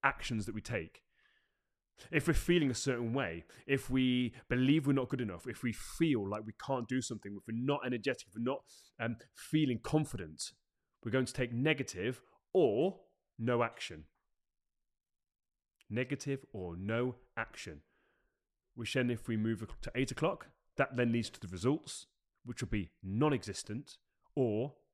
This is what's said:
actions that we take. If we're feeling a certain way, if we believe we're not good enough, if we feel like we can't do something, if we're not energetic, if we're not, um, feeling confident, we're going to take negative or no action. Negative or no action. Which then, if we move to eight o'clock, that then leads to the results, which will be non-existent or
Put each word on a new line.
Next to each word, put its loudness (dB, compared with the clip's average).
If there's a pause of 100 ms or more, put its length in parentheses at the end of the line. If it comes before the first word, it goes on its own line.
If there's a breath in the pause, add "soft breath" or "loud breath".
actions 0
that -8
we -6
take. -6 (1080 loud breath)
If 0
we're 4
feeling 4
a -2
certain -2
way, -4 (220 loud breath)
if 0
we 4 (160 loud breath)
believe 4
we're 6
not 0
good -2
enough, -6
if -8
we 0
feel 2
like -4
we -10 (120)
can't -2
do 0
something, -8
if -14
we're -2
not 2
energetic, -2
if -20
we're -4
not, 0 (360 loud breath)
um, -2 (180)
feeling 2
confident, -2 (520)
we're -4
going 4
to -10
take -2
negative 0 (300 soft breath)
or 4 (420)
no 2
action. -6 (1800)
Negative -4
or -6
no -2 (200)
action. -8 (920)
Which -6
then, 4
if -4
we 2
move 0 (180)
to -10
eight 0
o'clock, -2 (280)
that 0
then 4
leads 0
to -16
the -10
results, 0 (400)
which -6
will -4
be -2 (100)
non-existent -2 (360)
or 2 (220)